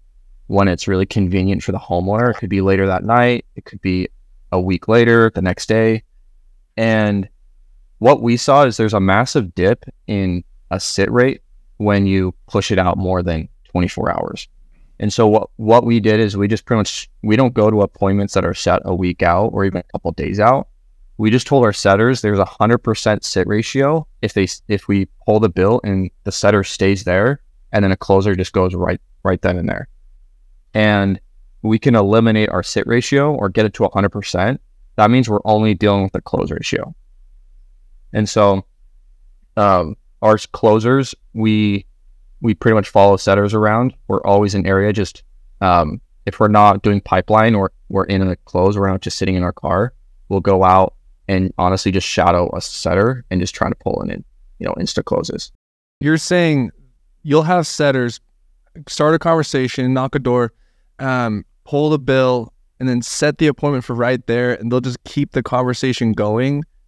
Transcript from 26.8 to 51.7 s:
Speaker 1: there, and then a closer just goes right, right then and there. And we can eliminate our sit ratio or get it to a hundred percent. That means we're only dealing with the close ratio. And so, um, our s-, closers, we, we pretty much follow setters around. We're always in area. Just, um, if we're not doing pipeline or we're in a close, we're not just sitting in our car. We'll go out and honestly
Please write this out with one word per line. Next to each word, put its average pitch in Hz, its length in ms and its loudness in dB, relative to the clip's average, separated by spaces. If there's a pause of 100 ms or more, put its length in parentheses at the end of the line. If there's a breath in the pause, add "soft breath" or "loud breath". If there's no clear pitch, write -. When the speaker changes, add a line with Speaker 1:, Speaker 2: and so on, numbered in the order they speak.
Speaker 1:
there, 104 380 0 (300)
and 104 120 2
then 95 80 2
a 92 40 0
closer 98 400 2
just 90 160 -6
goes 92 220 0
right, 90 260 -4 (240)
right 95 180 -2
then 90 160 -2
and 110 100 -4
there. - 200 -8 (840)
And 101 460 0 (420)
we 110 160 0
can 127 160 2
eliminate 107 560 2
our 90 120 -2
sit - 240 -4
ratio 139 480 0
or 104 140 -4
get 107 180 0
it 101 80 -6
to 110 100 -2
a - 80 -2
hundred 98 180 0
percent. 104 500 -4 (360)
That 107 140 4
means 123 180 2
we're 104 160 0
only 107 300 2
dealing 101 300 2
with 95 80 -6
the 87 80 -6
close - 300 -4
ratio. - 440 -8 (1160)
And 104 160 -2
so, 101 360 2 (920)
um, 95 400 2 (260)
our 110 120 4
s-, - 120 -4
closers, 117 720 0 (160)
we, 107 520 0 (560)
we 117 140 0
pretty 113 200 2
much 104 140 0
follow 101 280 6
setters 101 380 0
around. 110 400 0 (140)
We're 98 140 -2
always 101 320 2
in 90 120 -2
area. 98 260 2
Just, 98 300 -6 (380)
um, 87 400 2 (260)
if - 140 -8
we're 107 80 4
not 104 340 6
doing 101 180 2
pipeline 107 540 2
or 98 180 0 (160)
we're 98 160 -2
in 95 180 -2
a 92 140 -2
close, 95 400 0
we're 98 140 0
not 92 100 -4
just - 180 -10
sitting 95 160 -2
in 90 80 0
our 90 100 -2
car. 104 420 -2 (340)
We'll 98 120 -2
go 95 240 2
out 92 300 4 (320)
and 95 320 -2
honestly 95 320 0